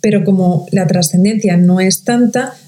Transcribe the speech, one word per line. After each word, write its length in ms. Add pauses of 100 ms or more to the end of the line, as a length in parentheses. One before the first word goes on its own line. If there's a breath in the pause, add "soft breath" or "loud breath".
Pero 240
como 460
la 160
trascendencia 720
no 240
es 240
tanta, 500 (140 loud breath)